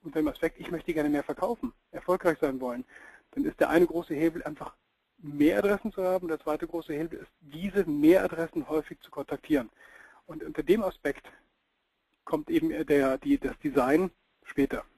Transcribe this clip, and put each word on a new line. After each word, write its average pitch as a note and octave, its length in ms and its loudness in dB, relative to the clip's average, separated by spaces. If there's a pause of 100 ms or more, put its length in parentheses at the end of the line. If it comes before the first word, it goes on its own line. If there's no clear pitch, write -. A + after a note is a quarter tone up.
unter D#3 200 -4
dem D3+ 80 2
Aspekt, - 280 -4
ich E3 140 -12
möchte E3 220 -6
gerne D3 160 0
mehr C#3+ 140 0
verkaufen, A3+ 500 -4 (180)
erfolgreich F3+ 480 -2
sein C3 220 -2
wollen, B2 240 -6 (460)
dann - 120 -2
ist - 160 -4
der C#3 100 2
eine E3+ 160 6
große E3 280 -6
Hebel D#3+ 300 0
einfach D3+ 300 -10 (440)
mehr D3 400 2
Adressen G3+ 340 0
zu G3 100 -6
haben, F#3 280 0
der D#3 100 -4
zweite D3+ 260 -4
große D#3+ 280 -8
Hebel D#3+ 260 -6
ist, - 120 -20 (100)
diese F3+ 440 -2
mehr D#3 380 6
Adressen E3 460 -4
häufig D#3 320 -4
zu - 100 -20
kontaktieren. C#3 580 -4 (580)
Und D#3+ 160 -12
unter D3+ 200 -8
dem G3+ 180 4
Aspekt - 480 -6 (960)
kommt D#3 260 -4
eben D#3+ 200 2 (160)
der, C3+ 320 2
die, C#3+ 200 2
das - 220 -6
Design C#3+ 520 2 (320)
später. - 420 -2 (120)